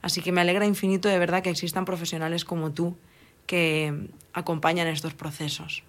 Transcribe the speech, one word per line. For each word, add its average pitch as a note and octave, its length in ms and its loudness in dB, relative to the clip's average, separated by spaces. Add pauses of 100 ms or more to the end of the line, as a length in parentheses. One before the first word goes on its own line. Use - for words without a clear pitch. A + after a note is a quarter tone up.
Así - 180 -2
que F3+ 120 -2
me F3+ 80 4
alegra F3+ 260 4
infinito G3 420 2
de F#3+ 100 4
verdad F3 240 2
que F3+ 80 0
existan F3 340 -2
profesionales E3+ 600 -4
como D#3+ 280 -2
tú F3 240 -2 (500)
que D#3 640 0 (240)
acompañan E3+ 540 0
estos D#3 280 -4
procesos. D3+ 760 -8